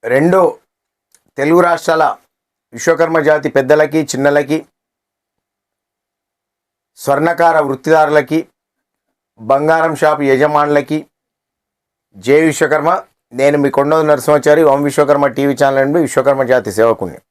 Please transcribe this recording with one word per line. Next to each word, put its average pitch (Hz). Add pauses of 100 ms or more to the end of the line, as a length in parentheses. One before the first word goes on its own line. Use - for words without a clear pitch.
రెండు 165 (800)
తెలుగు 156
రాష్ట్రాల 165 (560)
విశ్వకర్మ 160
జాతి 151
పెద్దలకి, 147
చిన్నలకి, 143 (2250)
స్వర్ణకార 165
వృత్తిదారులకి, 151 (920)
బంగారం 151
షాపు 147
యజమానులకి 147 (1160)
జై 120
విశ్వకర్మ. 156 (300)
నేను 139
మీ 139
కొండోజు 151
నరసింహాచారి, 151
ఓం 143
విశ్వకర్మ 143
టీవీ 139
ఛానల్ 135
నుండి 147
విశ్వకర్మ 135
జాతి 123
సేవకుణ్ణి. 98 (120)